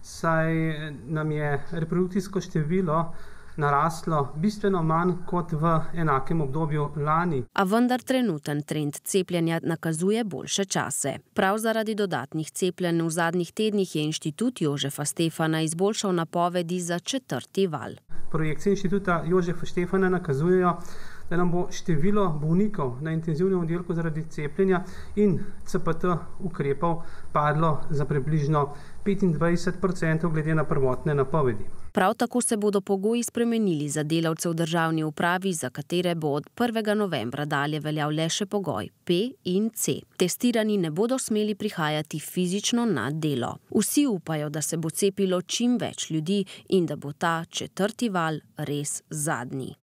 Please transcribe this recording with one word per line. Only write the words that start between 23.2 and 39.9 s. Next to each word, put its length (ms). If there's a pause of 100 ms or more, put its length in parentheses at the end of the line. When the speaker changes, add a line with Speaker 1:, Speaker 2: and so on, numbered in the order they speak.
Speaker 1:
oddelku 340
zaradi 340
cepljenja 560 (320)
in 220 (260)
C 140
P 140
T 160 (320)
ukrepov 600 (300)
padlo 480 (100)
za 140
približno 680 (300)
petindvajset 760
procentov 500
glede 240
na 100
prvotne 500
napovedi. 500 (280)
Speaker 2:
Prav 220
tako 260
se 160
bodo 240
pogoji 420
spremenili 640
za 140
delavce 460
v 60
državni 500
upravi, 480
za 180
katere 440
bo 140
od 260
prvega 400
novembra 500
dalje 360
veljal 300
le 180
še 180
pogoj 420 (160)
P 100 (300)
in 300
C. 180 (240)